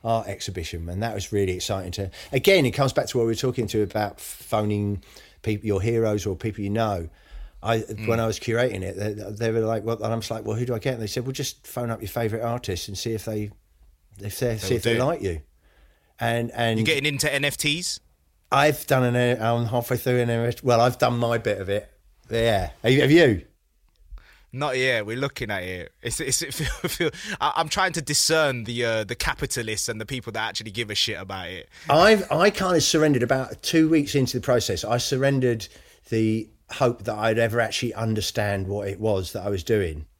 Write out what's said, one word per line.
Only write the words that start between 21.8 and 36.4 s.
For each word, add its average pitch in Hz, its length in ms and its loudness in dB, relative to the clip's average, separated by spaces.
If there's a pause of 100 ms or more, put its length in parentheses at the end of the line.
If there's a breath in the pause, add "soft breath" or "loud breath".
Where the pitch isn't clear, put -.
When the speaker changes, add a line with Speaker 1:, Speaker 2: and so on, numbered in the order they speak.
Speaker 1:
Yeah. 110 400 2 (100)
Have 127 100 4
you? 135 100 6
Have 135 100 6
you? 139 320 8 (1120 soft breath)
Speaker 2:
Not 131 240 -2
yet. 127 280 2
We're 110 120 -4
looking 131 340 -4
at 95 120 -2
it. 90 280 -8 (100)
It's, - 180 -4
it's, 135 220 -2
it 135 120 -8
<laughs> - 0 -
feel, 147 140 -4 (220)
feel, 170 200 -2 (320 loud breath)
I, 143 160 0
I'm 156 120 0
trying 185 240 0
to 170 80 -4
discern 147 600 2
the, 120 220 -4
uh, 113 180 0
the 107 120 -6
capitalists 120 760 -4
and 110 100 -6
the 110 60 -8
people 120 280 -8
that 110 140 -4
actually 110 240 -8
give 104 180 -6
a 107 60 -6
shit 98 240 -2
about 95 300 -10
it. 90 200 -14 (200 loud breath)
Speaker 1:
I've, 185 420 6
I 165 180 4
kind 185 280 0
of 147 60 4
surrendered 151 400 4
about 131 380 -2
two 160 280 4
weeks 156 260 2
into 127 240 2
the 95 40 -6
process. 113 420 0
I 113 120 0
surrendered 127 720 0 (420 loud breath)
the 110 400 2 (220)